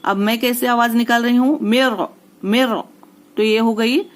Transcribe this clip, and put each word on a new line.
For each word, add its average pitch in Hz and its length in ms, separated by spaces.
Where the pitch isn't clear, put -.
अब 202 120
मैं 214 240
कैसे 247 260
आवाज 233 280
निकाल 233 280
रही 240 140
हूँ? 262 260
मिर, 226 440
मिर। 233 220
तो 208 60
ये 220 160
हो 226 160
गई 226 240